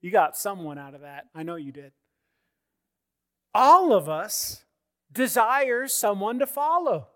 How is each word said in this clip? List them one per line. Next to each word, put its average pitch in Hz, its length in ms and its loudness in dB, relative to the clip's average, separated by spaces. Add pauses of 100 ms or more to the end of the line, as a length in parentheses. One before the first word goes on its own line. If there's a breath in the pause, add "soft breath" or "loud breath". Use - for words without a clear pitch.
You 180 120 -10
got 170 240 2
someone 170 420 -10
out 139 160 -18
of 139 60 -20
that. 143 340 -18
I 160 80 -12
know 170 140 -10
you 143 160 -12
did. 139 200 -20 (1600)
All 302 400 6
of 165 160 2
us - 560 -8 (460)
desire 254 800 0
someone 208 500 -2
to 269 80 0
follow. 285 680 -2